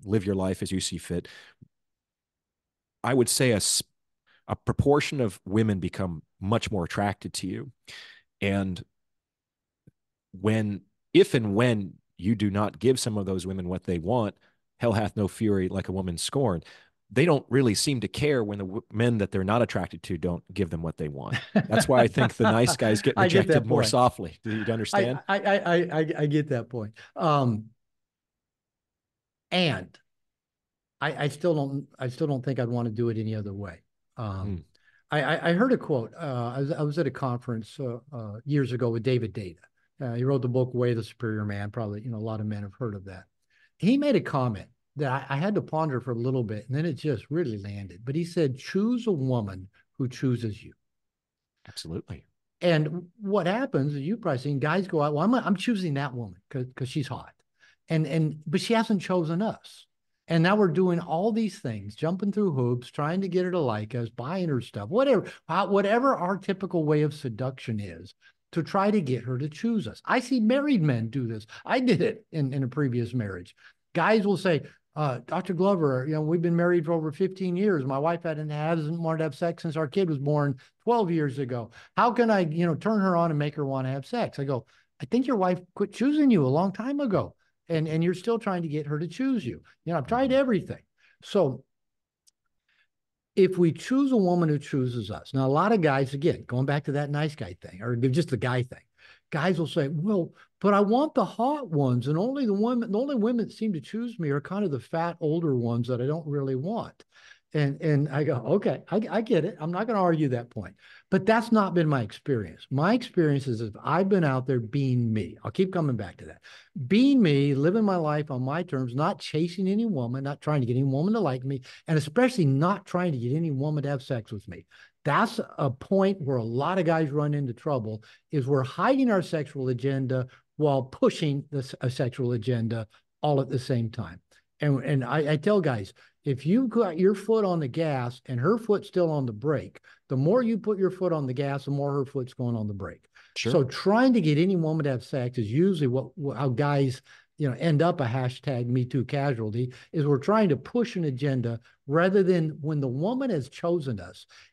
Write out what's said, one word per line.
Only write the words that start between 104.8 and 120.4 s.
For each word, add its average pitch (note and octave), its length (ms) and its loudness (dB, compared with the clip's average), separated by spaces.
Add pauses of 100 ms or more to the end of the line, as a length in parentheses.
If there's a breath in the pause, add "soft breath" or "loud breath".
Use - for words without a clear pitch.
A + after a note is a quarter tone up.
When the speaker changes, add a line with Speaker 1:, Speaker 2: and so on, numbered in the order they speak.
Speaker 2:
fat E3 400 -4
older D#3+ 340 0
ones A#2 340 0
that B2 120 -2
I B2+ 60 -2
don't D3+ 200 -4
really C#3 300 -2
want." F#3 480 -6 (500 loud breath)
And, C#3+ 260 0
and D3+ 300 2
I D3 140 0
go, C#3+ 100 0
"Okay, C3+ 560 0
I, G3+ 100 2 (100)
I G#3 120 0
get F3 240 2
it. - 120 -6
I'm D#3 140 -6
not G3 140 -4
gonna G#3 160 0
argue D#3+ 280 4
that A#2 200 -4
point." G2 240 -10 (360 loud breath)
But F#3+ 140 2
that's A3 260 4
not G3+ 220 4
been E3+ 160 4
my C3+ 140 2
experience. G#2 680 -6
My D#3 220 2
experience D3+ 540 2
is A#2 160 -2
if G#2 100 -8 (100)
I've E3+ 280 2
been F#3+ 120 4
out C3 240 2
there C3 140 0
being B2 500 0
me, G#2+ 320 -2
I'll - 80 -8
keep F#3+ 220 0
coming D3 240 0
back G2 220 -8
to - 80 -18
that. - 160 -20 (440 loud breath)
Being B3+ 360 6
me, C#3+ 320 4
living F3+ 300 2
my F#3+ 120 2
life D3+ 340 0
on B2+ 120 -4
my D3 200 -2
terms, C3 320 -4
not E3 240 0
chasing E3+ 480 -4
any G#3 200 0
woman, C3+ 380 -4
not C#3+ 180 -8